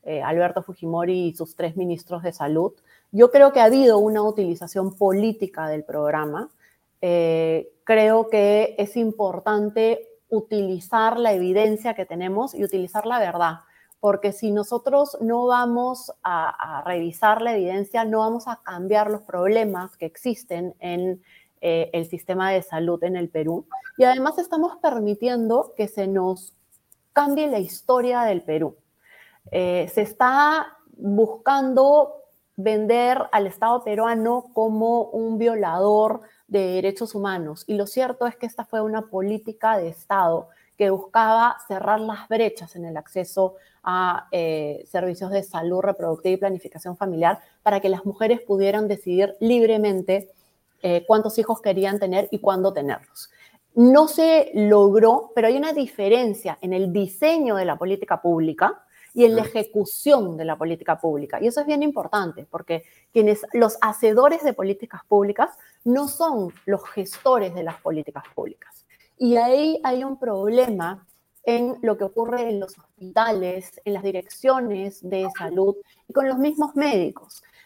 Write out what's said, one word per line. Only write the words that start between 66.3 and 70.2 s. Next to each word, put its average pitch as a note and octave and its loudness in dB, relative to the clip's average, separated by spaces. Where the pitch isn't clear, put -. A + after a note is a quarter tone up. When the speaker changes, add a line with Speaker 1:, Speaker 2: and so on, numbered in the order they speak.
Speaker 1:
los G3 -2
gestores G3 -2
de F3+ -8
las E3 -10
políticas D3+ -8
públicas. - -14
Y A#3+ 2
ahí C#4+ 2
hay B3+ -2
un C4+ -8
problema G3+ -2